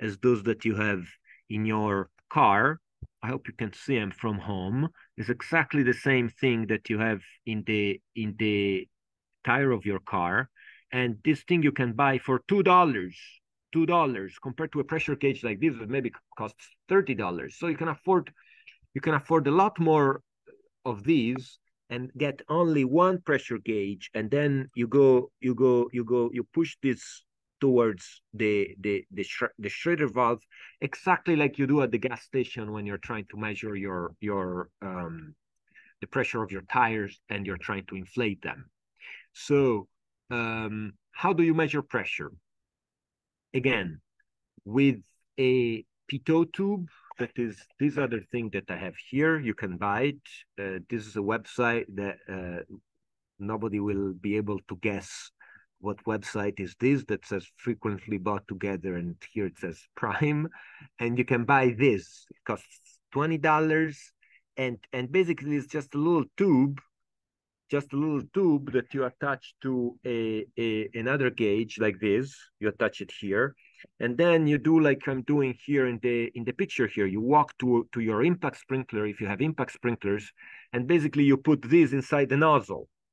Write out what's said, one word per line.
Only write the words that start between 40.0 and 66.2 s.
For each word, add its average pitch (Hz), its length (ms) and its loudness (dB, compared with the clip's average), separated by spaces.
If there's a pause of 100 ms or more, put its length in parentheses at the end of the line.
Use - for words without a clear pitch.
um, 110 600 -6 (180)
how - 220 -2
do 170 100 4
you 165 120 4
measure 151 280 0
pressure? 92 480 -6 (1200)
Again, 110 480 -2 (640)
with 123 340 2 (420)
a 123 440 2 (260)
pitot 160 420 0
tube, 196 340 -2 (320)
that 120 180 -6
is 113 220 -4 (200)
this 147 200 0
other 117 240 -2 (100)
thing 117 220 -4
that 95 160 -8
I 90 60 -6
have 90 180 -10 (160)
here. 156 280 2
You 123 140 -2
can 92 240 -6
buy 107 380 -2
it. - 20 -18 (420)
Uh, 95 200 -8 (100)
this 110 180 -6
is 107 100 -18
a 107 40 -2
website 113 640 -2 (120)
that, 98 200 -6 (100)
uh, 90 360 -8 (760)
nobody 104 420 -4
will 98 340 -2
be 101 220 -4
able 104 220 -2 (100)
to 95 80 -10
guess 98 540 -6 (500)
what 101 240 -6
website 104 560 -4
is 90 180 -10
this 131 280 2
that 104 200 -6
says 98 200 -6 (100)
frequently 107 600 -6
bought 98 300 -4
together, 95 480 -4
and 87 200 -6 (160)
here 104 140 -4
it 85 120 -10
says 85 240 -10 (140)
Prime, 147 520 0 (500)
and 120 200 -2
you 123 60 2
can 120 200 0
buy 131 340 4
this. 113 520 2
It - 60 -20 (100)
costs - 520 -10 (140)
twenty 156 260 0
dollars, 156 760 2 (440)
and, 123 220 -4 (140)
and 127 180 -4
basically 151 460 0
it's 139 100 -4
just 143 280 -8
a 143 40 -2
little 156 260 2 (120)